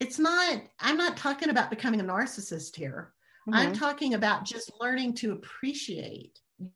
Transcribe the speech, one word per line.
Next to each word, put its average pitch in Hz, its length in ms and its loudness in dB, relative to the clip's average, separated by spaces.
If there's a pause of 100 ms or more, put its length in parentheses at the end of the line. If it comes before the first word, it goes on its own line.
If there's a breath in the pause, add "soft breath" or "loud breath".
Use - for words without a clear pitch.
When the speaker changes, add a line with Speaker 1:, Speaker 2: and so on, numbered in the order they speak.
Speaker 1:
It's 254 180 -2
not, 339 440 4 (180)
I'm 269 160 4
not 349 220 2
talking 285 320 0
about 240 180 4
becoming 220 320 0
a 185 40 0
narcissist 185 720 -4
here. 139 360 -8 (400 soft breath)
I'm 226 200 6
Speaker 2:
Mm-hmm. 208 60 -2
Speaker 1:
talking 285 360 2
about 208 320 2
just - 240 -8 (100)
learning 247 360 0
to 220 160 -2
appreciate - 1080 -8 (360)